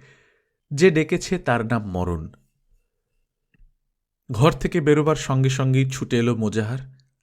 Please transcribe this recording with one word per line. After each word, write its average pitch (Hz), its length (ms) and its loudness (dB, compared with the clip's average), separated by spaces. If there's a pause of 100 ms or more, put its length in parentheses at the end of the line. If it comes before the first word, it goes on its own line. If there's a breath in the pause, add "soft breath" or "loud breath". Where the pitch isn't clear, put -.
(720 soft breath)
যে 160 200 4
ডেকেছে 160 480 -2
তার 117 260 0
নাম 110 260 -4
মরণ। 87 380 -4 (2000)
ঘর 131 200 2
থেকে 175 300 -2
বেরোবার 147 340 2
সঙ্গে 135 340 0
সঙ্গেই 131 400 0
ছুটে - 280 -4
এলো 117 180 2
মোজাহার, 110 420 -2 (460)